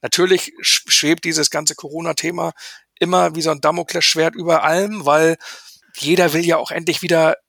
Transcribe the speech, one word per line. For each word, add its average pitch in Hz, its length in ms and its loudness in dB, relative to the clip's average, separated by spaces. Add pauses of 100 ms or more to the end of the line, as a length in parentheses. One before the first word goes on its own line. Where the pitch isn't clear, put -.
natürlich - 580 0
sch-, - 320 -2
schwebt 185 320 0
dieses 151 280 -2
ganze 156 240 -2
Corona-Thema 165 800 -6 (460)
immer 180 360 2
wie 165 80 -4
so 160 80 0
ein 143 100 -4
Damoklesschwert 160 720 0
über 170 300 0
allem, 190 420 0
weil 160 320 4 (580)
jeder 165 380 2
will 165 100 0
ja 165 140 2
auch - 140 -4
endlich 165 320 -4
wieder 160 340 2 (120)